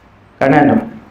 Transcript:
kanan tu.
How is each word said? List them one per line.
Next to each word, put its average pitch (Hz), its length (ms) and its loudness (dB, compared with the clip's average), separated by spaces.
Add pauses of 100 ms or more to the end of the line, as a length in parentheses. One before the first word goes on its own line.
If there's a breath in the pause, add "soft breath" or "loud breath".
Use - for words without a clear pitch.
(380)
kanan 143 320 2
tu. 110 80 2 (340)